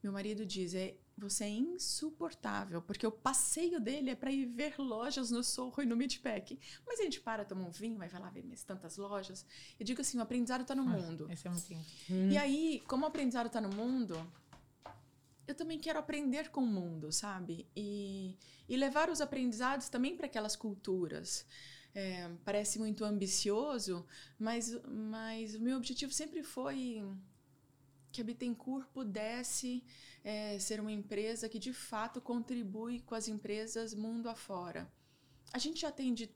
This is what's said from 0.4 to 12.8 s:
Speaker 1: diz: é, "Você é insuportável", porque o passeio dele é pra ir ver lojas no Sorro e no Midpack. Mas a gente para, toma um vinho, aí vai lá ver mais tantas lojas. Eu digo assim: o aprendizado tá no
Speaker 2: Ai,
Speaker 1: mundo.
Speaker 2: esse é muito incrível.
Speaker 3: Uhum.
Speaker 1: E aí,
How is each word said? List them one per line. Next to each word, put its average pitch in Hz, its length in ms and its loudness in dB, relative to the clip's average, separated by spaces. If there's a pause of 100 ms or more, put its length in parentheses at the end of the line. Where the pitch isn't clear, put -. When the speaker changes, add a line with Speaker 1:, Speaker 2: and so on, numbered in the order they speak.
Speaker 1:
diz: 185 260 0
é, 190 240 0 (180)
"Você 202 280 -2
é 208 60 0
insuportável", 262 1300 0
porque - 240 -2
o 220 60 4
passeio 311 680 4
dele 262 300 2
é 254 60 0
pra 269 160 -2
ir 269 160 2
ver 294 320 -2
lojas 254 500 0
no 240 140 4
Sorro 254 400 0
e - 20 4
no 233 100 6
Midpack. 247 640 0 (280)
Mas 480 120 -2
a 427 40 6
gente 311 180 0
para, 220 240 0
toma 190 220 -2
um 170 40 -6
vinho, 214 300 -4
aí 170 80 -6
vai 180 100 -10
lá 185 120 -10
ver 190 120 -12
mais - 200 -10
tantas 185 340 -8
lojas. 196 480 -4 (340)
Eu 214 60 -2
digo 247 160 2
assim: 254 160 2
o 233 60 4
aprendizado 247 420 2
tá 269 80 -2
no 262 160 4
Speaker 2:
Ai, - 100 6
Speaker 1:
mundo. 165 320 -4
Speaker 2:
esse 165 160 -6
é 175 40 0
muito 175 200 -2
incrível. 160 140 -8 (300)
Speaker 3:
Uhum. 185 160 10
Speaker 1:
E 294 60 10
aí, 294 500 4